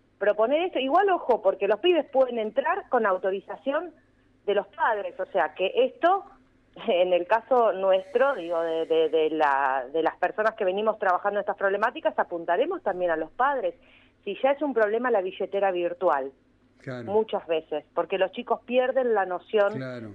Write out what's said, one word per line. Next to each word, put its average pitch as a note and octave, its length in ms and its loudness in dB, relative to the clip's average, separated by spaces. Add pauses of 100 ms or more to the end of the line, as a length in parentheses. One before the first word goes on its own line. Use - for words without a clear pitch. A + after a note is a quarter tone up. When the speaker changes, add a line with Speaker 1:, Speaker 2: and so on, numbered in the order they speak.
(180)
Speaker 1:
proponer A3 480 2
esto, F4 120 -4
igual D#4 320 2
ojo, B3+ 320 0
porque F#3+ 260 0
los G#3 120 0
pibes F4 300 2
pueden B3 280 0
entrar C#4 500 -2
con A#3 180 2
autorización G3+ 840 -4 (560)
de G3+ 80 2
los G3 140 0
padres, G#3 520 -2
o F#3 60 -6
sea D#3+ 280 0
que F#3 200 -2
esto, E4 500 2 (640)
en F3+ 240 4
el F3 140 2
caso A3+ 460 4
nuestro, F#3+ 640 2
digo, E3+ 280 -4
de, E3 240 -2
de, D#3+ 220 2
de D#3 220 2
la, C#3 640 0
de D#3+ 100 0
las D#3 140 0
personas G#3+ 380 -2
que A3 100 -4
venimos G#3 340 0
trabajando G3+ 420 0
estas G3 160 -4
problemáticas, A3+ 640 -2
apuntaremos F#3+ 640 -2
también F3+ 280 -2
a D#3+ 60 0
los D#3+ 140 -6
padres. B3 440 -2 (500)
Si G3 180 -6
ya C4+ 100 4
es C#4+ 100 -6
un C#4+ 100 -2
problema A3+ 380 0
la G#3+ 100 2
billetera F#3+ 500 -2
virtual, F3 640 0 (480)
Speaker 2:
Claro. B2 300 -10
Speaker 1:
muchas G#3+ 360 -2
veces, D#3 360 -4 (120)
porque F3+ 240 -2
los F#3 140 0
chicos A#3+ 340 -4
pierden B3+ 480 0
la G3 100 2
noción G3+ 500 0
Speaker 2:
Claro. B2 400 -10